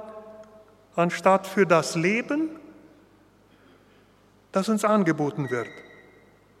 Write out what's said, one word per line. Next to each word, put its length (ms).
anstatt 520
für 180
das 300
Leben, 560
das 180
uns 160
angeboten 640
wird 180